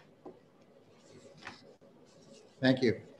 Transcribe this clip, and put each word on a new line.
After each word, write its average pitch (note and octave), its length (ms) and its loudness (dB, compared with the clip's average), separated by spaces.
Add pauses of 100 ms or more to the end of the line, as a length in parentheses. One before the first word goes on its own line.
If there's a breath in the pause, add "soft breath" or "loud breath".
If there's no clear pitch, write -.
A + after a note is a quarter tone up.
(2500)
Thank C3 220 2
you. A2+ 180 2 (200)